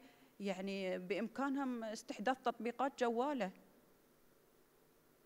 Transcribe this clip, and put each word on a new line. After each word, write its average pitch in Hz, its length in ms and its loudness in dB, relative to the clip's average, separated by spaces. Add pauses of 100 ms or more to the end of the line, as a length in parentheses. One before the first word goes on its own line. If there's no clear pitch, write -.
(400)
يعني 190 600 0
بإمكانهم 240 840 0
استحداث 226 600 -2
تطبيقات 240 560 0
جوالة، 240 520 2 (1700)